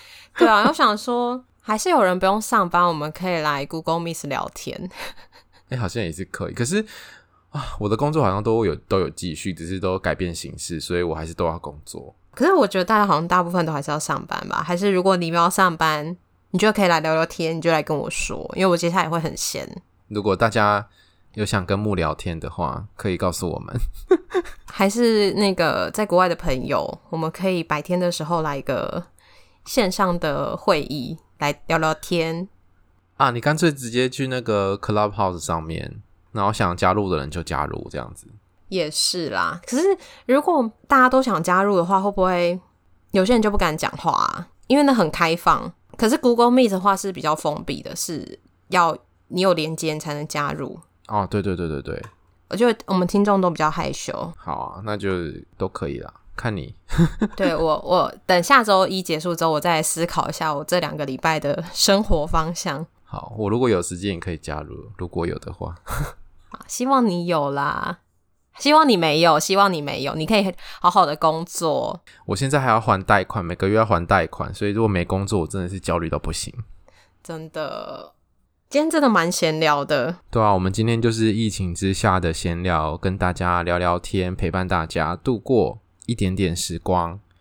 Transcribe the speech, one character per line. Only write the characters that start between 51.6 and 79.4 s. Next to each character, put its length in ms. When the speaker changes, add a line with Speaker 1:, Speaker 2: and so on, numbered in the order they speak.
Speaker 2:
对， 120
对。 220
Speaker 1:
我 80
觉 140
得 60
我 60
们 140
听 160
众 160
都 100
比 60
较 160
害 220
羞。 440
Speaker 2:
好 160
啊， 300
那 140
就 340
都 120
可 180
以 120
啦， 140
看 180
你。 220
Speaker 1:
<laughs> 340
对， 180
我， 80
我 500
等 180
下 180
周 240
一 160
结 160
束 160
之 120
后， 60
我 100
再 200
思 240
考 240
一 40
下 200
我 120
这 160
两 140
个 100
礼 120
拜 220
的 240
生 300
活 240
方 260
向。 320
Speaker 2:
好， 320
我 120
如 80
果 120
有 120
时 160
间 180
也 40
可 100
以 80
加 220
入， 160
如 100
果 180
有 140
的 140
话。 260
<laughs> 80
Speaker 1:
好， 180
希 180
望 220
你 200
有 220
啦。 500
希 140
望 160
你 80
没 240
有， 180
希 160
望 160
你 120
没 180
有， 140
你 100
可 100
以 160
好 80
好 160
的 100
工 300
作。 560
Speaker 2:
我 100
现 140
在 100
还 100
要 120
还 220
贷 200
款， 220
每 80
个 160
月 80
要 80
还 180
贷 220
款， 260
所 160
以 40
如 100
果 60
没 180
工 220
作， 140
我 60
真 140
的 80
是 100
焦 200
虑 100
到 80
不 160
行。 180
Speaker 1:
真 300
的， 640
今 140
天 80
真 100
的 80
蛮 240
闲 280